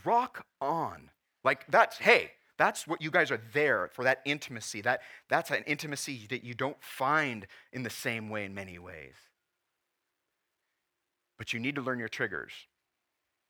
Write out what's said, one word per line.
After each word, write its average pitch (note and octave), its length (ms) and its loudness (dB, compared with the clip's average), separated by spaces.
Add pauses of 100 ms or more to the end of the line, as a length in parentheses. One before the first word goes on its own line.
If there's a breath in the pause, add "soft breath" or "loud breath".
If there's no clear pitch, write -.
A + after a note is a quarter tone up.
rock A#3 400 2 (140)
on. C3 500 -2 (340)
Like, C#3 220 2
that's, G3 320 6
hey, F#3 320 6 (280 soft breath)
that's - 280 2
what D#3+ 160 -4
you D#3 80 -4
guys D#3+ 220 4
are A2+ 100 -2 (120)
there C3 380 4
for, B2+ 120 -6
that C3 200 4
intimacy. C3+ 580 -6
That, B2 200 0 (280 loud breath)
that's D#3 200 0
an A#2 160 0
intimacy C#3+ 640 -6
that B2 140 -6
you A#2+ 100 -10
don't C3 260 -2
find C3+ 680 0 (260 loud breath)
in B2+ 80 -6
the A#2 80 -4
same A2+ 400 -4
way G#2 160 -4
in G2 80 -12
many F#2+ 240 -12
ways. E2+ 380 -16 (2250)
But - 160 -8
you A#2+ 60 -4
need C3 140 -2
to C#3+ 80 -4
learn B2+ 160 -2
your A2+ 100 -4
triggers. F#2+ 440 -4 (1000)